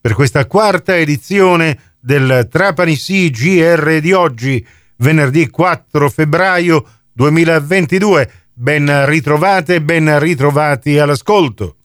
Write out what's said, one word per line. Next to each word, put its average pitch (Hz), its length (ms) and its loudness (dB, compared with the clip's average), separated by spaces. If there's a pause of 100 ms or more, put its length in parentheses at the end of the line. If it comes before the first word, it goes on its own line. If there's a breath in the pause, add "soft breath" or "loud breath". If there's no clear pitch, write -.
per 110 140 -2
questa 139 320 0
quarta 190 500 0
edizione 165 800 0 (220 soft breath)
del 131 500 0
Trapani 175 460 0
Sì 180 340 -2
G 151 320 0
R 160 400 2
di 165 100 -2
oggi, 135 540 -2 (320 soft breath)
venerdì 147 540 0
quattro 151 580 -2
febbraio 170 760 0 (300 soft breath)
duemilaventidue. 165 1160 0 (240 soft breath)
Ben 143 500 0
ritrovate, 160 800 0
ben 156 340 0
ritrovati 147 800 0
all'ascolto. 143 880 0